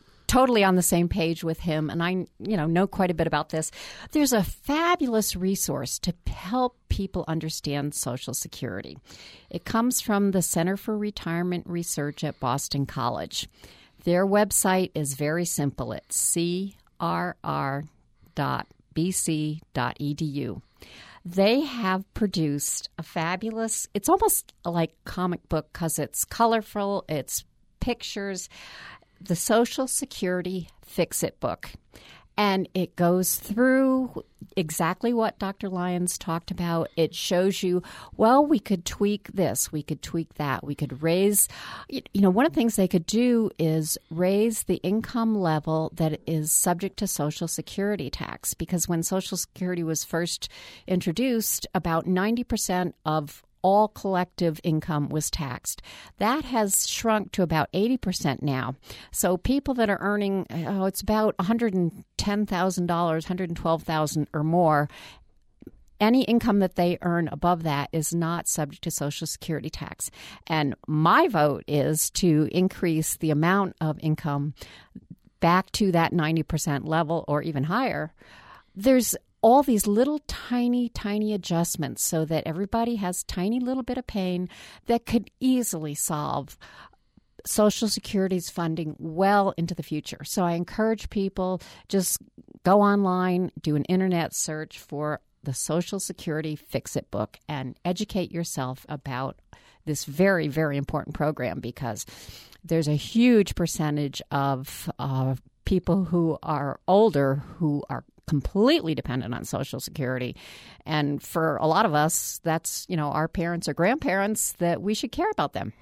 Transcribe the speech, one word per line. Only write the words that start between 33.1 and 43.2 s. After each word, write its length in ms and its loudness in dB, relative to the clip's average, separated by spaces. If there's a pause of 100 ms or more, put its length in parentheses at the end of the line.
through 880 2 (320)
exactly 580 0
what 240 0
Doctor 320 -6
Lyons 480 -2
talked 320 -6
about. 460 -2
It 180 2
shows 480 0
you, 220 2 (320)
well, 280 6
we 140 4
could 260 -2
tweak 500 -2
this, 380 0
we 120 -4
could 180 -6
tweak 340 -6
that, 280 -2
we 100 -6
could 300 -4
raise, 440 4 (440)
y-, 100 -6 (120)
you 80 2
know, 100 8
one 160 4
of 60 0
the 20 -14
things 220 2
they 100 4
could 180 2
do 540 2